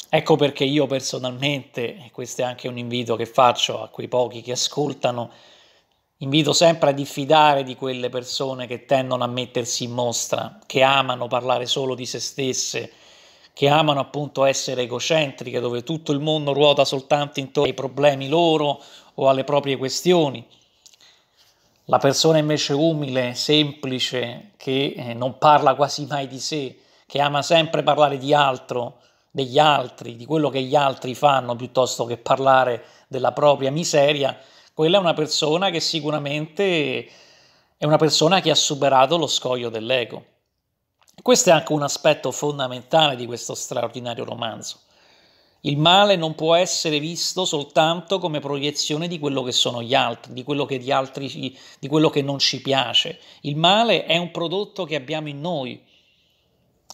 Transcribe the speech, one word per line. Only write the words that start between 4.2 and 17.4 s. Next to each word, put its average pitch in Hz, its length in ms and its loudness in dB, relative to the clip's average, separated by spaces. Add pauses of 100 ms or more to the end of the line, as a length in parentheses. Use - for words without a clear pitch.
che 117 120 -12
ascoltano, 123 800 -4 (840)
invito 143 360 0
sempre 165 380 4
a - 20 2
diffidare 143 720 2
di 131 140 -10
quelle 127 320 -4
persone 127 580 -6
che 117 200 -10
tendono 127 360 0
a 120 60 -2
mettersi 123 560 -4
in 120 80 -8
mostra, 120 760 -4
che 135 160 2
amano 131 460 2
parlare 123 380 0
solo 131 280 -2
di 123 120 -10
se 120 120 -8
stesse, 127 720 -6 (600)
che 139 160 2
amano 147 320 4
appunto 139 440 -2
essere 135 380 0
egocentriche, 127 800 -2
dove 120 240 -4
tutto 160 260 -6
il 143 80 0
mondo 151 340 -2
ruota 139 320 6
soltanto 143 540 -2
intorno 135 300 0